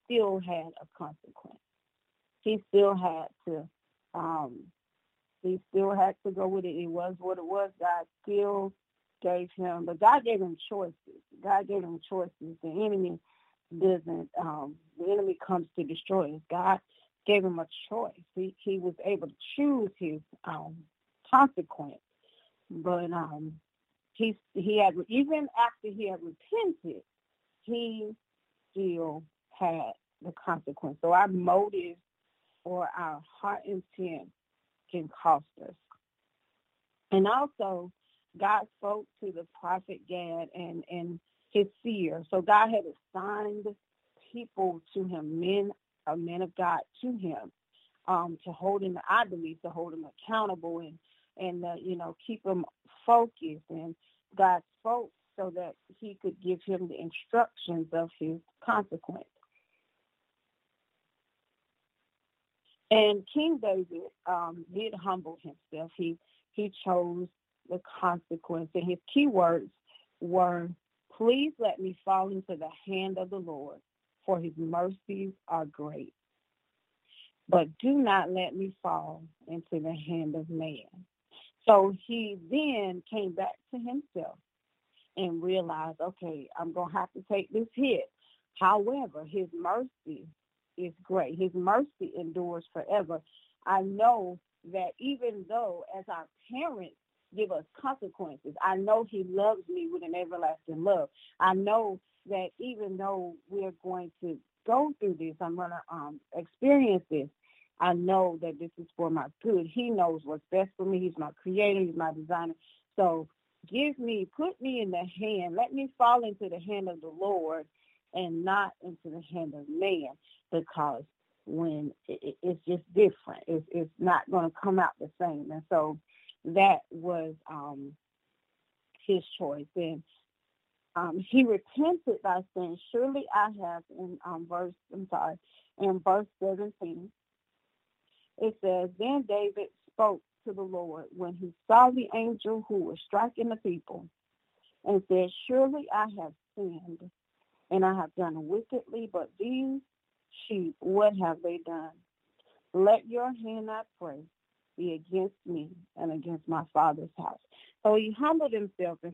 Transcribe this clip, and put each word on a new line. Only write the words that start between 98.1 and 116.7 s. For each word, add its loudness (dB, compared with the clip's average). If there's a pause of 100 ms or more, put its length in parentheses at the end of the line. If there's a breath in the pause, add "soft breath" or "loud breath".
I 2
know 4
he -4
loves 2
me -4
with -6
an -6
everlasting -4
love. 2 (300 soft breath)
I 6
know 2 (300)
that -4 (100)
even -8
though -4 (140)
we're -6 (100)
going -6 (100)
to -8 (300)
go 4
through 0
this, -6
I'm -4
gonna, -6
um, -10 (160)
experience 4
this, -2 (500 soft breath)
I 4
know 2
that -8
this -10
is -14 (100)
for 0
my 0 (160)
good. 2
He -4
knows 2
what's -8
best 2
for -4
me. 2
He's -2
my -6 (100)
creator. 2
He's 0
my -2
designer. -4 (400 soft breath)
So 2 (420)
give 0
me, -2
put -4
me -4
in -2
the -4 (140)
hand. -4
Let 0
me -4
fall 6
into -6
the -8
hand -6